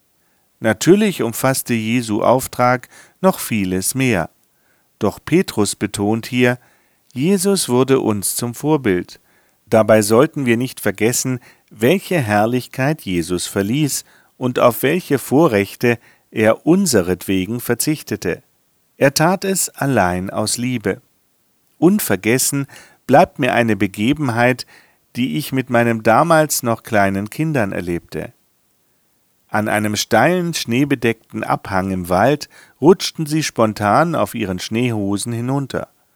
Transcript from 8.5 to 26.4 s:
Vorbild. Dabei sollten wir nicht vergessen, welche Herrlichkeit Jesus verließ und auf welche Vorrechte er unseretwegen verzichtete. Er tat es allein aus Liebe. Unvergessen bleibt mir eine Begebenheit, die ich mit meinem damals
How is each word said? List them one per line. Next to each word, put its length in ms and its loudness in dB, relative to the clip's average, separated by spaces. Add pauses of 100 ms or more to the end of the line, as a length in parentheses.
Vorbild. 640 -2 (460)
Dabei 380 6
sollten 420 2
wir 120 2
nicht 240 -6
vergessen, 580 -2 (320)
welche 480 0
Herrlichkeit 800 -2
Jesus 460 -4
verließ 560 -2 (340)
und 220 -2
auf 240 2
welche 340 0
Vorrechte 800 2 (320)
er 380 2
unseretwegen 920 0
verzichtete. 840 -4 (540)
Er 180 2
tat 300 0
es 240 -2
allein 600 0
aus 280 -4
Liebe. 440 -4 (800)
Unvergessen 880 0 (400)
bleibt 320 4
mir 140 0
eine 220 2
Begebenheit, 920 0 (480)
die 220 -4
ich 160 -8
mit 180 -4
meinem 320 2
damals 580 2